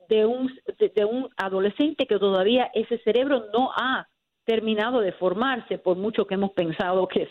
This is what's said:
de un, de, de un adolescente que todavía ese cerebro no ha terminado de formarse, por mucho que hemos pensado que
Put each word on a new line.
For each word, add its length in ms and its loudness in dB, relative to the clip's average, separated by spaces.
de 180 4
un, 260 -2
de, 120 4
de 140 0
un 320 -2
adolescente 720 -2
que 120 0
todavía 560 2
ese 240 -2
cerebro 540 0
no 240 2
ha 300 -4
terminado 560 0
de 120 0
formarse, 640 -2
por 180 0
mucho 300 -2
que 80 -4
hemos 180 0
pensado 560 0
que 220 -2